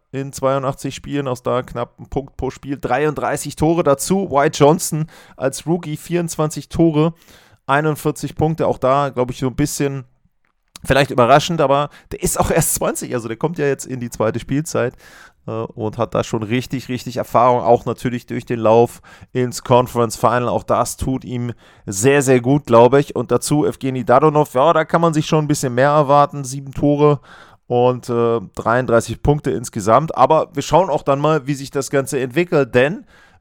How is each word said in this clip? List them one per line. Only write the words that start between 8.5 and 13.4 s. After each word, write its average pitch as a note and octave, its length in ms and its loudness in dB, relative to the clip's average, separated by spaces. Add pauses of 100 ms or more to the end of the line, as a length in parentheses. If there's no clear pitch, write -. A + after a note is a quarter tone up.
auch - 100 -2
da, C#3 320 2
glaub B2+ 220 -4
ich, - 80 -14
so C3+ 80 -2
ein A#2+ 80 -6
bisschen C#3 500 -4 (800)
vielleicht C3+ 280 2
überraschend, C3+ 500 4
aber C#3+ 280 0 (220)
der - 120 -8
ist - 160 -2
auch - 100 0
erst E3 260 0
zwanzig, E3 380 -6
also A#2 140 -6
der A2 100 -8
kommt E3 200 -4